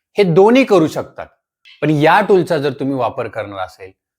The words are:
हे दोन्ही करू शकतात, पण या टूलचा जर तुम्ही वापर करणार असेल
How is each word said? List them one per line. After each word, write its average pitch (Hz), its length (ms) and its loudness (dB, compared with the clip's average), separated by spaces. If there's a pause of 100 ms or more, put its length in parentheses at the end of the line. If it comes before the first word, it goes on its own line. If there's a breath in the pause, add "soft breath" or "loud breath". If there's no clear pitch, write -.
(180)
हे 208 60 2
दोन्ही 202 420 4
करू 170 220 2
शकतात, 107 400 -12 (540 soft breath)
पण 151 80 -2
या 156 320 2
टूलचा 180 360 0
जर 139 220 -4
तुम्ही 135 160 -4
वापर 117 320 -6
करणार 101 320 -10
असेल 92 320 -14 (280)